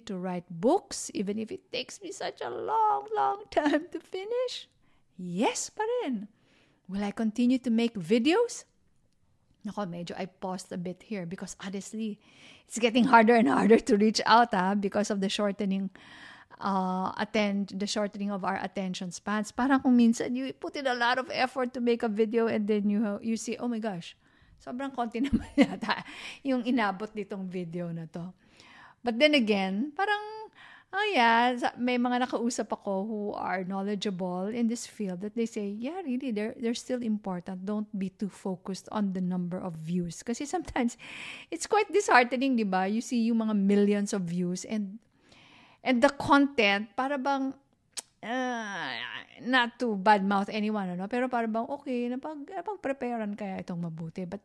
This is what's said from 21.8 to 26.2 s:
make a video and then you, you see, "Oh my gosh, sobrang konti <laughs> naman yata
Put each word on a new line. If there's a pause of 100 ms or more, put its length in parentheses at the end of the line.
make
a
video
and
then
you,
you
see,
"Oh
my
gosh, (400)
sobrang
konti
<laughs>
naman
yata (400)